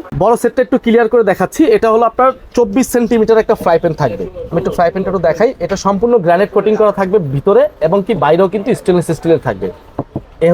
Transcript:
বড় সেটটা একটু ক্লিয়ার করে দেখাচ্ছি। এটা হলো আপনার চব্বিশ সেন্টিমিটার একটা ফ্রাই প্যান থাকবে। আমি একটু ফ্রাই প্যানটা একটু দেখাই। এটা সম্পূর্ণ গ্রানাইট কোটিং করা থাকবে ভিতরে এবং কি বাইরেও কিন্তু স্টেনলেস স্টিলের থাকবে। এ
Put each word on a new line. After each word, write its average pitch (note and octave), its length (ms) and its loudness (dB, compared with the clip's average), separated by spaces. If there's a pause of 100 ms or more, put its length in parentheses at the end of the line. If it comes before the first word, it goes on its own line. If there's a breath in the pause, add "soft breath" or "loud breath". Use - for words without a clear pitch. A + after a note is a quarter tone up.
(220)
বড় A3+ 200 2
সেটটা A#3+ 240 0
একটু B3+ 180 0
ক্লিয়ার A#3 280 2
করে A#3 180 4
দেখাচ্ছি। F#3 320 -2 (140)
এটা A3+ 180 0
হলো A#3 160 2
আপনার B3+ 200 2 (260)
চব্বিশ A#3 380 0
সেন্টিমিটার A3+ 480 2
একটা A3 200 -2
ফ্রাই E3+ 200 2
প্যান D#3+ 200 -2
থাকবে। G2 220 -4 (260)
আমি E3 120 -4
একটু - 140 -4
ফ্রাই F3 160 2
প্যানটা F#3+ 180 -6
একটু F#3 180 -4
দেখাই। G#3+ 220 0 (140)
এটা F#3 120 -4 (100)
সম্পূর্ণ G3+ 280 0 (100)
গ্রানাইট F3 320 2
কোটিং G#3+ 240 2
করা G#3 200 4
থাকবে F#3+ 180 0 (160)
ভিতরে G3+ 280 2 (240)
এবং F3+ 200 0
কি A#3+ 60 -2 (100)
বাইরেও E3+ 320 2
কিন্তু G#3 140 -4 (120)
স্টেনলেস F3+ 280 0 (100)
স্টিলের E3 280 0
থাকবে। G2 220 -4 (760)
এ - 80 4